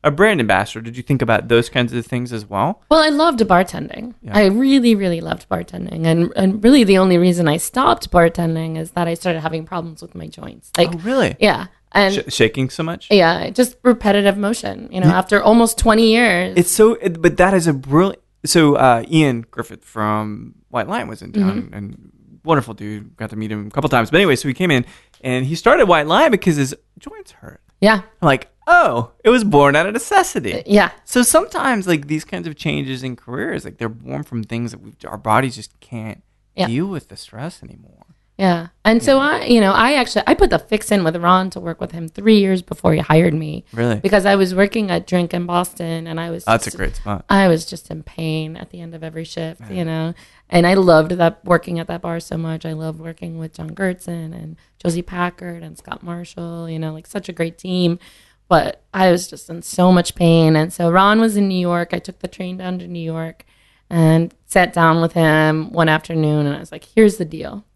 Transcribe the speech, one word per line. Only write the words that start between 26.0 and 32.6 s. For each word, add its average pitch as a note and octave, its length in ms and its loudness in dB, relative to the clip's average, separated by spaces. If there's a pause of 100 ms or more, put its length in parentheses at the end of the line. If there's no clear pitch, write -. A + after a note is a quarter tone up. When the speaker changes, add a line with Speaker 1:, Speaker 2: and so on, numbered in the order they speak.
Speaker 1:
Lion B3+ 240 2
because F#3 260 2
his C#3 200 -4 (220)
joints G#4 340 -20
hurt. - 280 -20 (200)
Speaker 2:
Yeah. G#3 200 4 (200)
Speaker 1:
I'm E3+ 60 0
like, C3 240 0 (160)
"Oh, G#3 460 2 (120)
it A3 60 6
was A#3+ 140 4
born C#3+ 320 4
out E3+ 100 2
of G#3 80 -4
necessity." C#4+ 600 -2
Speaker 2:
Uh, - 120 -8
yeah. G3+ 240 4 (140)
Speaker 1:
So B3 180 0
sometimes, B3+ 640 0
like, D3 220 0
these D#3 160 -6
kinds F3 220 -10
of D3+ 100 -12
changes C3+ 480 -6